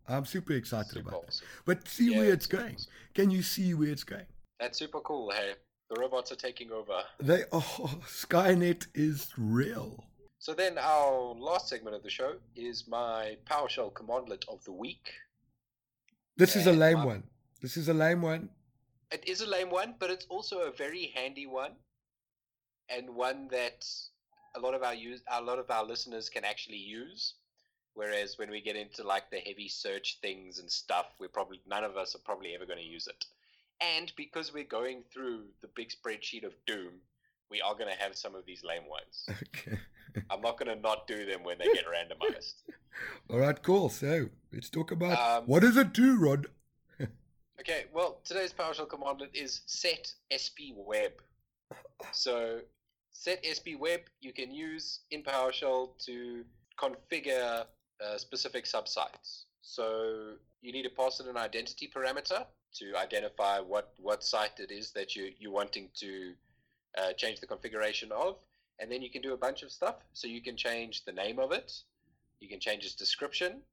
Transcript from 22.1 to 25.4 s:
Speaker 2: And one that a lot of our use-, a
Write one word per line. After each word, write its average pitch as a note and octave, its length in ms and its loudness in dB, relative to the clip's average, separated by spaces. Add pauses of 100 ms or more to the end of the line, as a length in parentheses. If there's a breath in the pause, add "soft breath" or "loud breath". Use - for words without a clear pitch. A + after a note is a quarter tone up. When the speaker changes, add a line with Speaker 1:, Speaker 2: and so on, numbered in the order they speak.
Speaker 2:
And B2 260 -6
one C3 340 0
that B2 360 -2 (720)
a B2 40 -10
lot B2+ 140 0
of C3 100 0
our A#2+ 120 0
use-, A#2+ 260 -10 (100)
a A#2+ 100 0